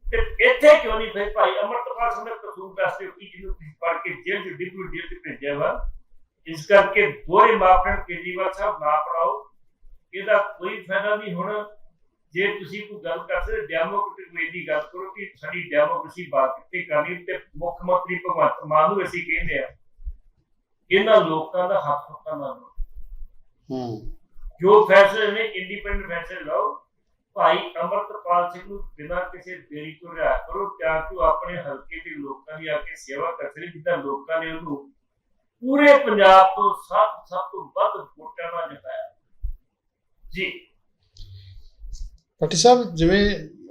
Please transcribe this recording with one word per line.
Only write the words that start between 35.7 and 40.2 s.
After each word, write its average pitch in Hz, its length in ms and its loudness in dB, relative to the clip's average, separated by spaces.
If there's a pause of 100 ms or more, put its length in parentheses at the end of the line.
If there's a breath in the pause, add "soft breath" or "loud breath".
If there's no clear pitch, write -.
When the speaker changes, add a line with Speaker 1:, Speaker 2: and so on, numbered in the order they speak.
Speaker 1:
ਪੰਜਾਬ 190 480 8
ਤੋਂ 185 280 2
ਸਭ, - 520 0
ਸਭ - 260 -8
ਤੋਂ 190 120 -10
ਵੱਧ - 440 -2 (100)
ਵੋਟਾਂ 170 340 -12
ਨਾਲ - 180 -6
ਜਿਤਾਇਆ। - 440 -12 (1160)